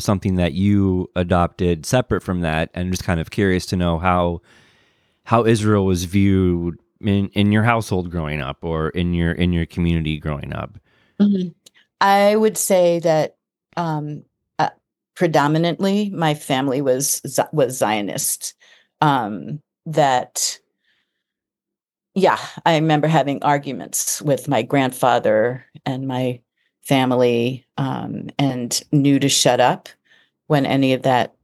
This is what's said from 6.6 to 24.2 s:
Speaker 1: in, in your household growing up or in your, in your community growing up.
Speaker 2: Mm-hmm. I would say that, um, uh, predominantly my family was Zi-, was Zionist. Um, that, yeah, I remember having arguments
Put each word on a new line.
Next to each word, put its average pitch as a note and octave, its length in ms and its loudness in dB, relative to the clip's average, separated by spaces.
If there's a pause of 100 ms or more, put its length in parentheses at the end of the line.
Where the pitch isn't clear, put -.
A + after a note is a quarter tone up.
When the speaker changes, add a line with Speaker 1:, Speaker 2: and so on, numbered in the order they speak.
Speaker 1:
in, G2+ 280 0
in G2+ 240 0
your G#2+ 100 4
household G#2+ 480 0
growing D2+ 300 -4
up C#2 220 -8
or D#2+ 260 -2
in F2 260 -2
your, E2+ 160 0
in F2 220 0
your E2+ 140 0
community E2 520 -2
growing C#2+ 340 -8
up. D2 240 -10 (440)
Speaker 2:
Mm-hmm. F#3+ 300 0 (500)
I G3+ 340 4
would A3 240 2
say F3 400 2
that, D#3 380 0 (400)
um, D3+ 480 -6 (340)
uh, D3+ 120 0 (440)
predominantly E3+ 960 0
my E3 240 -2
family C#3 480 -2
was C3+ 440 -2
Zi-, C#3 160 -2 (100)
was C3 260 0
Zionist. - 760 -4 (460)
Um, C3 600 -4 (240)
that, D3 720 -2 (1600)
yeah, F3+ 240 2 (260)
I E3 120 4
remember D3+ 320 2
having C#3+ 340 2
arguments C#3+ 800 -4